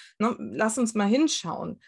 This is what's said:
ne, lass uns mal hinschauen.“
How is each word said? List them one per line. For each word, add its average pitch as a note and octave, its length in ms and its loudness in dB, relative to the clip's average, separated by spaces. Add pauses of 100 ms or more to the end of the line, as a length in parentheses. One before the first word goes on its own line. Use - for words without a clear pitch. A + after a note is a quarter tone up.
(180)
ne, A3 220 0
lass A3 380 -2
uns A#3 180 0
mal G#3 120 2
hinschauen.“ A3+ 800 0